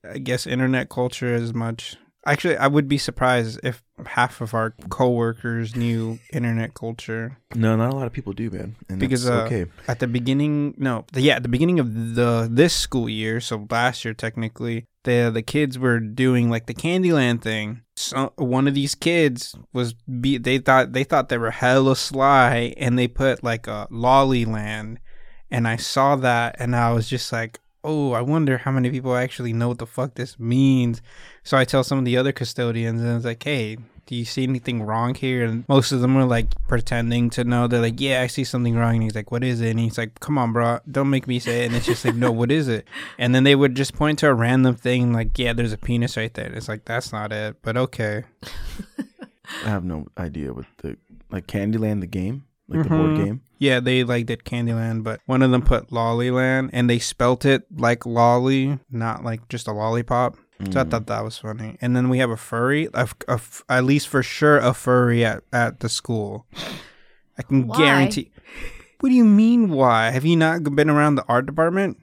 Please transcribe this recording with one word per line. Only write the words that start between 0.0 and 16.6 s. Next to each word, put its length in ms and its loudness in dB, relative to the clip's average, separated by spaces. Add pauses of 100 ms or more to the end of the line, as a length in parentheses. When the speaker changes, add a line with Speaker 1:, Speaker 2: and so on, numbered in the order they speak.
Speaker 1:
I 100 -12
guess, 280 -4
internet 420 0
culture 460 -4
as 180 -4
much. 440 -8 (280)
Actually, 320 0
I 100 2
would 200 2
be 100 0
surprised 640 0
if 200 -6 (220)
half 340 -2
of 140 -8
our 200 -2 (160)
coworkers 880 -2
knew 420 -2 (140)
internet 420 -2
culture. 640 -10 (160)
Speaker 2:
No, 220 2
not 160 0
a 40 -4
lot 120 -4
of 60 -8
people 200 -10
do, 160 -6
man. 260 -12 (140)
And 100 -8
Speaker 1:
Because, 260 0
Speaker 2:
that's 160 2
Speaker 1:
uh, 40 -4
Speaker 2:
okay. 200 -2 (240)
Speaker 1:
at 100 -4
the 80 -2
beginning, 680 -2
no, 340 -4
the, 100 -2
yeah, 140 6
at 80 -6
the 60 -6
beginning 300 2
of 360 -4
the, 340 2
this 240 4
school 360 -2
year, 320 -4
so 280 -8
last 360 0
year 80 -6
technically, 720 -8 (180)
the, 280 2
the 120 -2
kids 340 -2
were 220 2
doing, 500 2
like, 160 -2